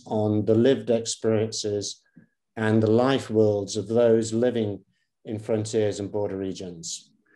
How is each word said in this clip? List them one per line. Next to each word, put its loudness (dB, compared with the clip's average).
on 0
the 4
lived 4
experiences -2
and 2
the 2
life 2
worlds 0
of -6
those 2
living -2
in -8
frontiers -2
and -6
border -4
regions. -10